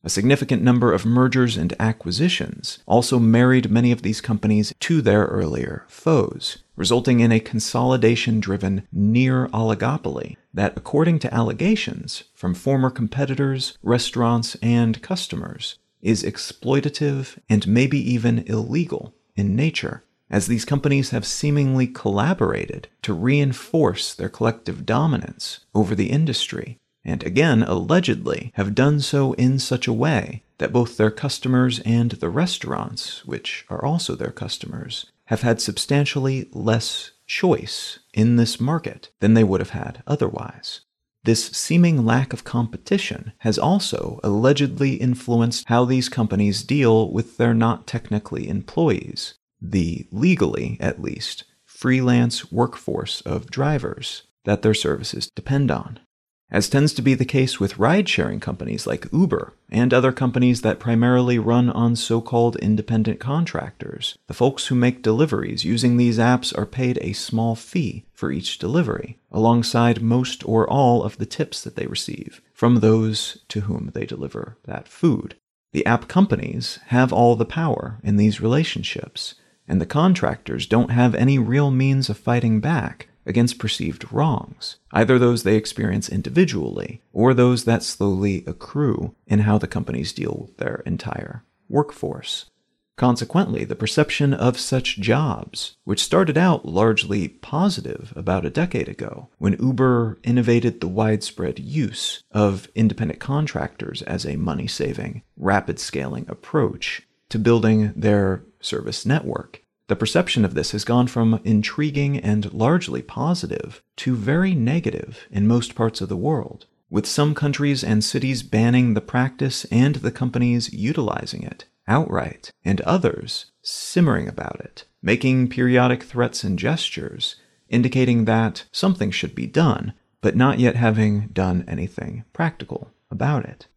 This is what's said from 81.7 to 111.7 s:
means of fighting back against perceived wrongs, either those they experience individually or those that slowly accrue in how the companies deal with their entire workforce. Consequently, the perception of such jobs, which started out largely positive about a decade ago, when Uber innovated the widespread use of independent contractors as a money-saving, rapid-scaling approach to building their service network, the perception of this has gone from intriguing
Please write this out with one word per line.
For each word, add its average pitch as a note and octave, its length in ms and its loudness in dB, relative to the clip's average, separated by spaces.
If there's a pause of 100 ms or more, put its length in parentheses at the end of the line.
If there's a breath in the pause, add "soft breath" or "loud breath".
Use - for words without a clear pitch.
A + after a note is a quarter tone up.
means C3+ 380 2
of G2+ 100 -4
fighting A#2 400 2
back C3 480 -4 (180)
against A#2 320 2
perceived - 540 -6
wrongs, - 640 -2 (160)
either B2 260 4
those A#2+ 260 4
they G2+ 120 4
experience G#2+ 540 -2
individually F#2+ 920 -2 (120)
or B2 200 4
those B2 300 4
that A2+ 180 2
slowly G2 640 -2
accrue - 720 -4 (100)
in G#2 140 2
how G#2 180 4
the - 80 0
companies - 460 -6
deal - 300 -6
with - 160 -20
their - 280 -6
entire - 560 -6 (280)
workforce. - 800 -4 (500)
Consequently, D3 640 0
the - 140 -6
perception C#3+ 560 0
of B2 260 0
such - 400 -4
jobs, A2+ 840 -4
which - 180 -2
started D#3+ 340 2
out F3 280 2
largely G2+ 640 0
positive - 840 -4
about F#2 320 -2
a D2 40 -4
decade D3+ 400 -2
ago, - 480 -12
when G2 200 2
Uber B2 680 2
innovated A#2+ 560 2
the E2 80 -4
widespread G#2 720 -2
use - 720 -4
of G2+ 440 0
independent A2 460 0
contractors - 800 -6
as - 240 -6
a D2 100 -4
money-saving, D2 880 -6 (140)
rapid-scaling - 880 -4
approach - 760 -4 (260)
to A2+ 100 -4
building A2 560 4
their G2+ 480 2 (160)
service - 460 -8
network, - 560 -4 (260)
the - 100 0
perception B2 480 2
of F2+ 80 -2
this - 180 -2
has G#2+ 140 -6
gone A#2+ 220 4
from A2+ 360 2
intriguing C#3+ 720 0